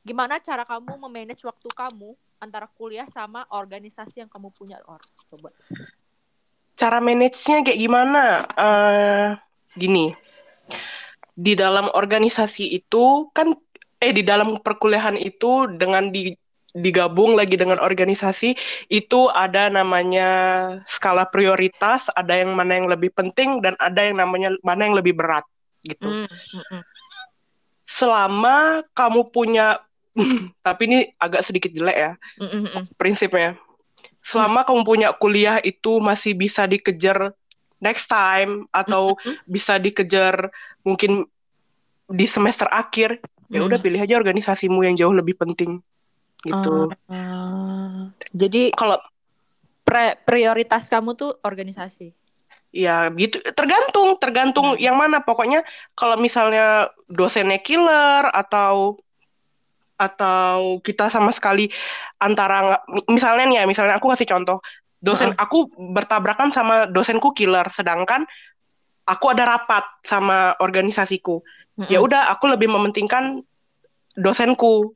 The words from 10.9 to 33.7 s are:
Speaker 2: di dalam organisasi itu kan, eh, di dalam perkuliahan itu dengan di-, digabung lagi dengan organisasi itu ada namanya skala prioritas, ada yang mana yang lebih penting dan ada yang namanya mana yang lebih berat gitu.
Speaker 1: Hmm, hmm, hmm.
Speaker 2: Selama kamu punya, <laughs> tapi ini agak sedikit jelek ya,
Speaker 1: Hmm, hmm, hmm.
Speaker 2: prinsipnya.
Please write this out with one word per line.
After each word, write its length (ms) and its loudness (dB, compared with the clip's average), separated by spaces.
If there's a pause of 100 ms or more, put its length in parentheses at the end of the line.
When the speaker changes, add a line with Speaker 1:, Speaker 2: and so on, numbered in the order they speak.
Speaker 2:
di 220 0
dalam 340 0
organisasi 800 0
itu 640 0
kan, 220 0 (420)
eh, 160 0
di 100 2
dalam 360 0
perkuliahan 580 -2
itu 540 -2
dengan 400 -2
di-, 240 -8 (400)
digabung 580 2
lagi 220 2
dengan 240 0
organisasi 760 0 (380)
itu 400 2
ada 400 0
namanya 580 0 (560)
skala 400 0
prioritas, 840 0
ada 240 -2
yang 180 0
mana 220 0
yang 160 -2
lebih 240 -2
penting 480 -2
dan 160 -2
ada 240 0
yang 160 -2
namanya 420 0
mana 220 -2
yang 160 0
lebih 160 0
berat 320 -2 (340)
gitu. 300 -10
Speaker 1:
Hmm, 160 -8
hmm, 420 -18
hmm. 140 -16 (1000)
Speaker 2:
Selama 1040 0
kamu 400 0
punya, 480 0 (360)
<laughs> 520 -2
tapi 180 -2
ini 140 4 (160)
agak 300 -2
sedikit 260 -4
jelek 240 -2
ya, 180 -2 (220)
Speaker 1:
Hmm, 160 -12
hmm, 160 -6
hmm. 180 -10 (120)
Speaker 2:
prinsipnya. 580 0 (640)